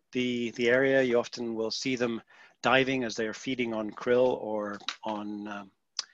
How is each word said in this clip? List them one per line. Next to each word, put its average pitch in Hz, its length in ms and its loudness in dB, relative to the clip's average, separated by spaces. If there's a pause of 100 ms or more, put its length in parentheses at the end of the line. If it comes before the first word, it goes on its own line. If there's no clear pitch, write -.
(140)
the, 123 380 -2
the 120 200 2
area, 135 320 4
you 120 160 4
often 117 340 -4
will 110 160 -2
see 131 260 -4
them 117 240 -2 (440)
diving 131 400 4
as 110 120 -4
they 110 120 -2
are 107 60 -6
feeding 120 420 -4
on 107 160 -4
krill 123 500 2
or 104 380 -4 (240)
on, 104 440 -6
um, 101 240 -12 (420)